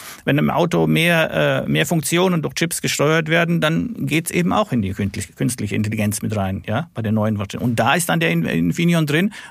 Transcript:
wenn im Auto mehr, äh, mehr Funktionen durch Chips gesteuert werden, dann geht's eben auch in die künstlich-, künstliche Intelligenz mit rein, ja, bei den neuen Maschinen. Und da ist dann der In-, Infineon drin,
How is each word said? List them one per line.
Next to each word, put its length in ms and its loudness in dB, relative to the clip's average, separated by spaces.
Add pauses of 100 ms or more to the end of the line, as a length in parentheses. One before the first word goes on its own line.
(240)
wenn 140 2
im 120 2
Auto 380 2
mehr, 800 2
äh, 40 -4
mehr 160 2
Funktionen 560 2
durch 120 -4
Chips 280 -2
gesteuert 460 0
werden, 320 2
dann 460 -2
geht's 260 -2
eben 220 0
auch 180 0
in 100 0
die 120 -2
künstlich-, 420 -4
künstliche 400 -2
Intelligenz 460 -2
mit 120 -4
rein, 320 -2
ja, 280 -4
bei 80 -8
den 140 0
neuen 200 2
Maschinen. 280 -6
Und 120 0
da 200 4
ist 120 0
dann 140 2
der 100 0
In-, 140 0
Infineon 600 2
drin, 280 0 (180)